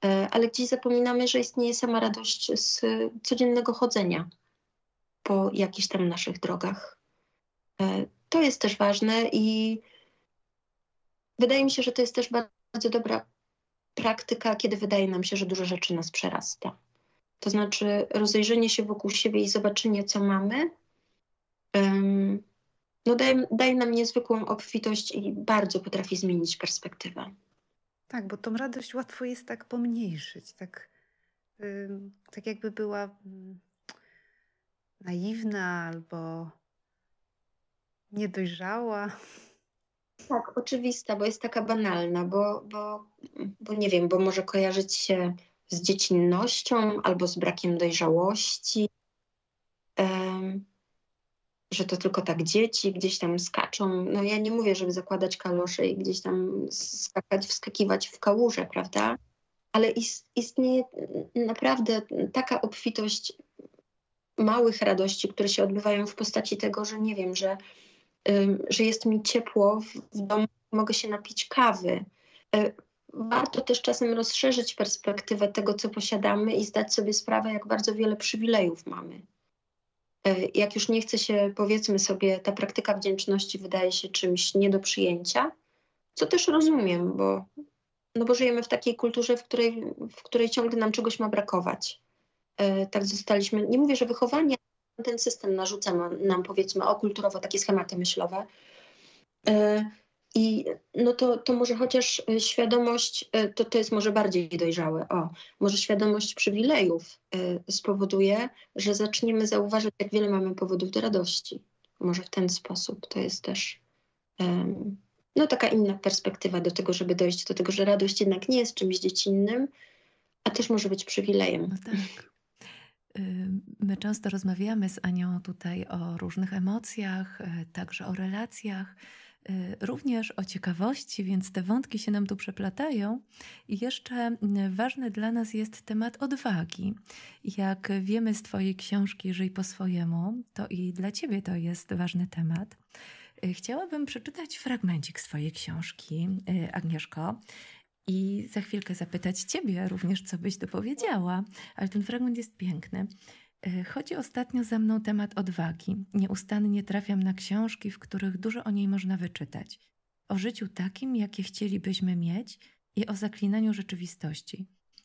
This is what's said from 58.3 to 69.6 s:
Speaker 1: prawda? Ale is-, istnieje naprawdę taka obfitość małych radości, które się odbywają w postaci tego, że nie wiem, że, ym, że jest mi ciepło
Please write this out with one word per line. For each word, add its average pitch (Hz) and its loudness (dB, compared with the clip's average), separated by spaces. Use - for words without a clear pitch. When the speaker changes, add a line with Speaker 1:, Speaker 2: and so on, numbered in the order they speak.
Speaker 1:
prawda? - -2
Ale 220 4
is-, - -4
istnieje 254 2
naprawdę 226 2
taka 254 0
obfitość 214 -4
małych 226 4
radości, 196 2
które 202 0
się - 2
odbywają 208 2
w - -10
postaci 214 -2
tego, 208 -2
że 214 -8
nie 214 0
wiem, 185 -2
że, 190 -2
ym, 196 4
że - 2
jest 220 2
mi 214 4
ciepło 214 4